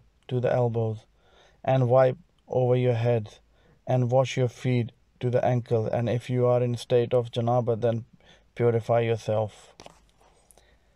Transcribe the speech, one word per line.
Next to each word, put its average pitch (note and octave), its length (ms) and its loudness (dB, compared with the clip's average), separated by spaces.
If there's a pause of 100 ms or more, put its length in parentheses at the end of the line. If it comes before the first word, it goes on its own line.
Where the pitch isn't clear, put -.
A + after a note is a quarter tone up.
(300)
to B2+ 120 -2
the B2 120 0
elbows, A#2 440 -2 (680)
and C3 220 2
wipe B2+ 280 4 (320)
over B2+ 280 2
your B2 180 2
heads, A2+ 340 -2 (600)
and B2+ 200 2
wash B2+ 260 2
your B2+ 120 0
feet B2 380 -2 (360)
to B2 80 -2
the A#2+ 120 0
ankle, A#2 440 0
and A#2+ 220 -2
if A#2+ 200 -4
you B2 160 0
are B2 180 2
in B2 120 -2
state A#2+ 380 0
of A#2+ 180 0
janaba, A#2 500 0
then A#2 220 0 (580)
purify A#2 380 2
yourself." A2 520 -2 (1400)